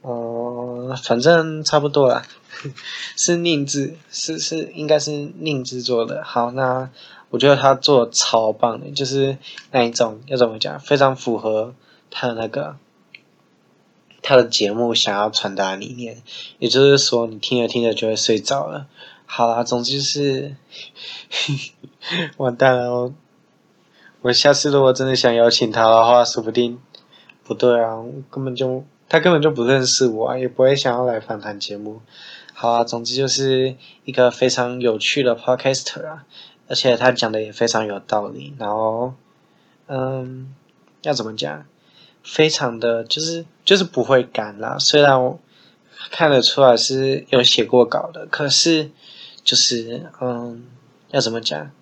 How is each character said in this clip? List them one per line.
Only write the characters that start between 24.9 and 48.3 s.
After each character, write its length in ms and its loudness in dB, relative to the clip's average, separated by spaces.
真 160 0
的 80 2
想 180 2
邀 160 6
请 220 0
他 120 2
的 220 8
话， 200 6
说 180 -4
不 80 -4
定， 260 -2
不 80 -6
对 280 4
啊， 220 -2
根 160 -8
本 100 -6
就， 280 -4
他 100 4
根 140 4
本 80 4
就 80 4
不 140 -2
认 200 4
识 220 2
我 220 0
啊， 100 -4
也 100 -4
不 140 -4
会 140 6
想 180 0
要 120 -2
来 140 0
访 220 -8
谈 180 -12
节 180 -10
目。 240 -12
好 180 -2
啊， 120 2
总 200 -4
之 120 -6
就 120 0
是 480 0
一 60 -10
个 180 4
非 180 2
常 320 -2
有 200 0
趣 240 -2
的 120 2
podcaster 720 -2
啊， 200 -16
而 80 -6
且 200 4
他 160 4
讲 200 -2
的 100 -2
也 100 -8
非 160 0
常 200 -2
有 120 -8
道 280 -2
理， 320 -14
然 100 -6
后， 460 -2
嗯， 640 -8
要 100 -4
怎 140 -2
么 100 -10
讲？ 300 -8
非 260 0
常 320 -4
的， 240 0
就 160 -6
是， 260 -6
就 100 6
是 80 2
不 200 -2
会 180 4
干 380 -8
啦， 180 -8
虽 240 4
然 220 6
我 160 -4
看 180 2
得 120 6
出 200 2
来 160 8
是 520 -2
有 120 4
写 240 2
过 180 6
稿 300 -2
的， 140 -14
可 200 -4